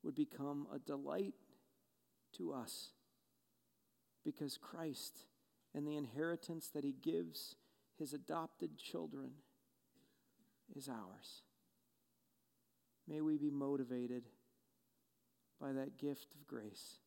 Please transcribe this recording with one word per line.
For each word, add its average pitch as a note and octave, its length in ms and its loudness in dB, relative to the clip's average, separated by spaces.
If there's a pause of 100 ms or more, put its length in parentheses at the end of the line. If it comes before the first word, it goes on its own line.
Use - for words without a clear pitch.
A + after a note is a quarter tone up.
would D3 140 0
become C#3+ 580 2
a C3+ 60 -2
delight D3 540 0 (1040)
to E3 140 0
us, - 380 -4 (1300)
because D3 360 -2
Christ - 680 -6 (480)
and D3 120 2
the D3+ 100 2
inheritance D#3 800 0
that D3 100 2
he C#3 80 4
gives C3 640 2 (420)
his C#3+ 160 -2
adopted D#3 680 0
children C#3 520 -2 (1400)
is C#3 140 -6
ours. G#2+ 540 -8 (1600)
May D3+ 140 0
we D#3 160 8
be D3 140 6
motivated B2+ 760 2 (1400)
by C#3 120 0
that C3+ 260 0
gift C#3+ 360 0
of D3 120 -18
grace - 600 -8